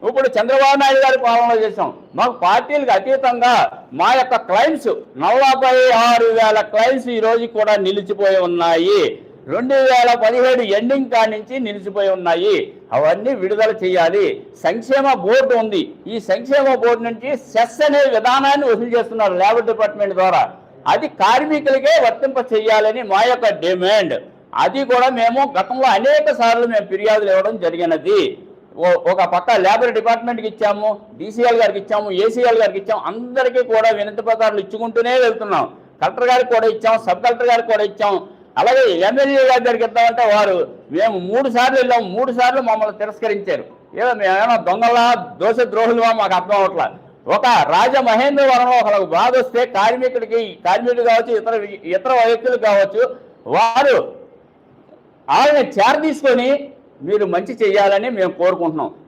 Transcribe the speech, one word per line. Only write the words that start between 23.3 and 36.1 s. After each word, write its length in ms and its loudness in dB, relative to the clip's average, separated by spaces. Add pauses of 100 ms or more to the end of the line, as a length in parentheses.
యొక్క 160 0 (180)
డిమాండ్. 520 0 (480)
అది 260 -2
కూడా 180 2 (120)
మేము 200 0 (140)
గతంలో 420 -2
అనేక 300 2 (140)
సార్లు 340 2
మేము 160 -2
ఫిర్యాదులు 420 0
ఇవ్వడం 220 0 (100)
జరిగినది. 560 0 (600)
ఓ-, 180 2 (100)
ఒక 120 0 (100)
పక్క 320 0
లేబర్ 320 2
డిపార్ట్‌మెంట్కి 560 -2
ఇచ్చాము, 360 -2 (300)
డీసీఎల్ 440 0
గారికి 200 0
ఇచ్చాము, 260 -4 (160)
ఏసీఎల్ 380 2
గారికి 200 0
ఇచ్చాము, 280 -4
అందరికీ 520 -2 (100)
కూడా 260 2
వినతి 300 -8
పత్రాలు 360 0
ఇచ్చుకుంటూనే 480 -4 (120)
వెళ్తున్నాం. 420 -2 (340)
కలెక్టర్ 300 -2